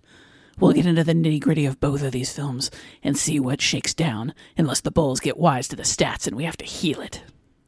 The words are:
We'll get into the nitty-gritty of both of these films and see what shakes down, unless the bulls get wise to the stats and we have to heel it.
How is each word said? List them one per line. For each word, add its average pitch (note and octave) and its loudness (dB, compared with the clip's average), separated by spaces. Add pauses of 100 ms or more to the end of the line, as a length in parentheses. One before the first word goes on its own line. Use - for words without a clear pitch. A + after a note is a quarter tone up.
(580)
We'll - 6
get F3+ 4
into E3 4
the D#3+ 2
nitty-gritty D#3 2
of C3+ -2
both C#3+ 0
of C3+ -4
these B2+ -4
films C3+ -6 (320)
and C#3 0
see D3+ -2
what C3 -2
shakes - -2
down, B2+ -2 (240)
unless C#3+ 2
the B2+ -4
bulls C#3 2
get C#3+ -2
wise D3 2
to - -10
the G#2+ -12
stats - -2
and A2+ -4
we D3+ -4
have E3 -6
to - -12
heel - -4
it. - -14 (440)